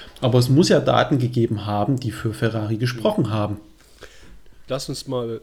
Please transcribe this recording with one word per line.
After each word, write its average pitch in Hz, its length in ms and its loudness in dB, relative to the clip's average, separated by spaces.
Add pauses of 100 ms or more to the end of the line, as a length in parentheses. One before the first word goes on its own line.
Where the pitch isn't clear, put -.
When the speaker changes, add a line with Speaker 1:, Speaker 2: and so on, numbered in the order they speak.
(200)
Speaker 1:
Aber 123 200 4
es 123 100 4
muss 143 200 6
ja 170 100 6
Daten 123 400 2
gegeben 113 480 0
haben, 104 320 0
die 110 120 -4
für 107 220 -6
Ferrari 110 440 -2
gesprochen 120 520 -2
haben. 104 300 -2 (1080)
Speaker 2:
Lass 139 220 -6
uns - 180 -10
mal, 117 360 -6